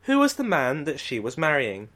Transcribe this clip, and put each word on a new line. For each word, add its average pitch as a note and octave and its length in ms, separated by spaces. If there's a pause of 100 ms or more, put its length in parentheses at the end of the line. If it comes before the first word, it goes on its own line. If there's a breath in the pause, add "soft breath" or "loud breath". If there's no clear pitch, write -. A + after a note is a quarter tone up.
who C4+ 140
was C#4+ 160
the C#4+ 100
man D3 420
that C#3+ 140
she A#2+ 200
was A2+ 180
marrying? B2 580